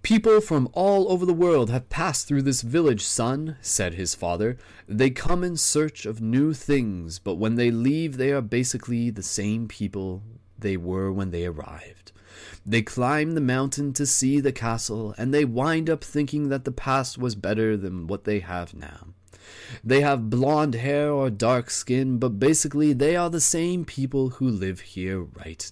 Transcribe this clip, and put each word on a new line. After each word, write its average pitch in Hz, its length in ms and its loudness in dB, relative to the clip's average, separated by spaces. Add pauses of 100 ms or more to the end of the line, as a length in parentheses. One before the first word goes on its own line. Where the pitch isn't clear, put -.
"People 220 380 8
from 147 320 2
all 190 400 4
over 180 120 2
the 180 80 4
world 165 380 6
have 127 180 -2
passed - 380 -2
through 143 160 2
this 135 200 0
village, 127 400 2
son," 139 580 -2
said 90 340 -2
his 90 220 -4
father. 95 420 -2 (300)
"They 127 220 4
come 175 340 2
in 175 120 -2
search 151 480 0
of 110 160 -6
new 127 320 2
things, 98 680 -2
but 95 160 -4
when 110 180 0
they 120 160 4
leave, 135 460 0
they 131 160 0
are 139 100 0
basically 120 680 -2
the 107 120 -10
same 107 460 -4
people 98 560 -6 (340)
they 98 180 -2
were 92 360 -2
when 95 180 -2
they 85 160 -4
arrived. - 640 -12 (540)
They 113 180 0
climb 151 520 -2
the 156 60 0
mountain 135 540 0
to 143 120 0
see 135 340 2
the 135 120 0
castle, 113 680 -6
and 127 140 -2
they 147 120 4
wind 151 460 0
up 156 140 -2
thinking 147 440 -2
that 135 160 -2
the 131 80 -4
past 135 460 -2
was 123 160 -2
better 107 420 0
than 92 300 -6
what 98 180 -6
they 104 160 0
have 87 340 -10
now. 73 340 -18 (760)
They 131 200 4
have 135 280 2
blonde 139 440 2
hair 143 360 0
or 139 200 0
dark 117 400 0
skin, 127 480 0
but 113 200 0
basically 151 540 2
they 143 240 2
are 175 140 0
the 165 100 -2
same 170 440 0
people 131 460 -2
who 131 180 -2
live 95 320 -4
here 92 400 -6
right - 520 -14